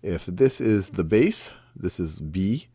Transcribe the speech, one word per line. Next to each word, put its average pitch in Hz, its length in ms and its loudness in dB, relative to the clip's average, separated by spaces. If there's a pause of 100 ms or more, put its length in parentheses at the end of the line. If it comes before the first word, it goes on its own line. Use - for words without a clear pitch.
if 87 240 -6
this 127 360 2
is 104 300 2
the 95 120 -2
base, 117 480 2 (240)
this - 240 -4
is 80 200 -4
B 95 560 -2